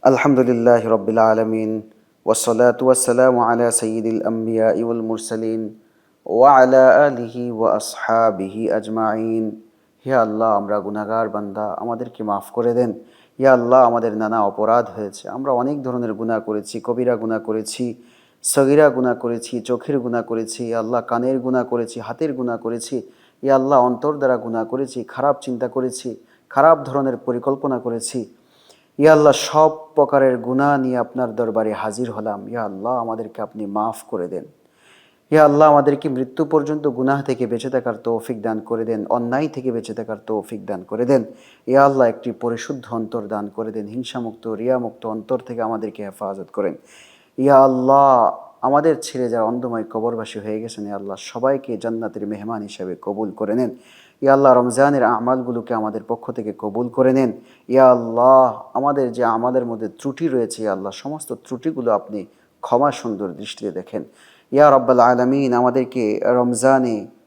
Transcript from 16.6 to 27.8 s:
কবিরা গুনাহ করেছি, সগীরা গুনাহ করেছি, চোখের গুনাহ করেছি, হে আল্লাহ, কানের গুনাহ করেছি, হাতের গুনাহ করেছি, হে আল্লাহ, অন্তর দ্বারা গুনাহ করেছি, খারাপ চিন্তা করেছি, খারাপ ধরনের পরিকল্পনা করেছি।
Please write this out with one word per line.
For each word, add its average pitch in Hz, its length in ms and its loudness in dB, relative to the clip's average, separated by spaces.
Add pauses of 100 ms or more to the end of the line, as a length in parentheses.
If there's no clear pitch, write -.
কবিরা 120 320 -2
গুনাহ 110 220 -4
করেছি, 110 640 -6 (400)
সগীরা 143 460 4
গুনাহ 127 260 0
করেছি, 117 460 -6
চোখের 123 380 -4
গুনাহ 120 240 -4
করেছি, 113 420 -8
হে 117 100 -6
আল্লাহ, 117 260 -2
কানের 123 380 -2
গুনাহ 127 260 -2
করেছি, 120 360 -6
হাতের 139 320 -6
গুনাহ 123 240 -6
করেছি, 117 460 -6 (400)
হে 135 100 2
আল্লাহ, 135 280 4
অন্তর 123 360 0
দ্বারা 131 200 0
গুনাহ 113 280 -6
করেছি, 127 400 -6
খারাপ 135 360 -2
চিন্তা 123 280 -6
করেছি, 127 480 -6 (320)
খারাপ 156 360 4
ধরনের 131 320 -2
পরিকল্পনা 127 600 -4
করেছি। 117 560 -6 (640)